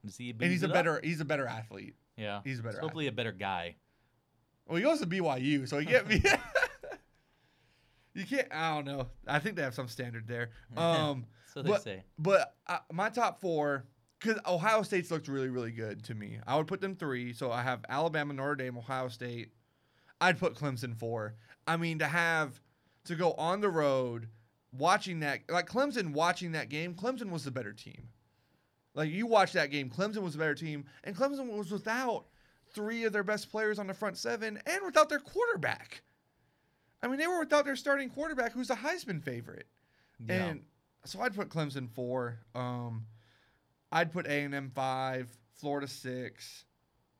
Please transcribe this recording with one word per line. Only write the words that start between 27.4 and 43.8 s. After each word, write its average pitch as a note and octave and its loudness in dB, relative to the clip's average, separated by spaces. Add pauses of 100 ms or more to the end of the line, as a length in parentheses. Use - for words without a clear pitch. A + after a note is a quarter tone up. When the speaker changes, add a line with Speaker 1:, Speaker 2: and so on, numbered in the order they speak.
Speaker 2:
the C#3 -4
better B2 -6
team. - -18 (840)
Like, D3+ -2
you G3+ -2
watch G#3 6
that D3+ 4
game, C#3 -2
Clemson G3+ -2
was E3+ -2
a D3+ -4
better D#3 2
team, D3 -6 (180)
and G3 -6
Clemson C4 -2
was G#3 -4
without A3 -2 (460)
three A3+ -4
of G#3+ 2
their G#3 2
best G#3 -2
players G#3+ 0
on G#3 -4
the F#3+ -6
front G3 -4
seven A3 -4
and F#4+ -2
without D#4 8
their D4 2
quarterback. F#4 -2 (1000)
I A#3 -2
mean, C4+ -2
they D#4+ 2
were F4 2
without D4 6
their C#4 -2
starting C#4 0
quarterback, B3+ -2
who's B3 -4
a B3 2
Heisman A3+ -4
favorite. A#2+ -8 (600)
Speaker 1:
Yeah. F#3 2
Speaker 2:
And D#3 -6 (420)
so - -10
I'd A#3 0
put G3+ -4
Clemson C#3 -4
four. B2 -4 (160)
Um, A#2+ -4 (880)